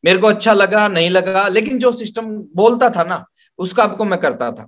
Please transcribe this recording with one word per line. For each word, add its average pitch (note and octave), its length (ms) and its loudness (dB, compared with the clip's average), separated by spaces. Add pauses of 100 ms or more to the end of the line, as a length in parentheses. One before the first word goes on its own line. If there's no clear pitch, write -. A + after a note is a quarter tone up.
मेरे F#3 120 4
को G3+ 100 2
अच्छा G#3+ 260 2
लगा, G3+ 340 2
नहीं F3 220 0
लगा, F#3+ 380 0
लेकिन A3 320 -2
जो B3 120 2
सिस्टम A3+ 400 -8
बोलता A3 580 0
था F3 140 -2
ना, F3 220 -6 (320)
उसका F#3 260 -2
आपको G#3+ 220 -2
मैं F3+ 140 -2
करता B2 320 -2
था A2+ 160 -16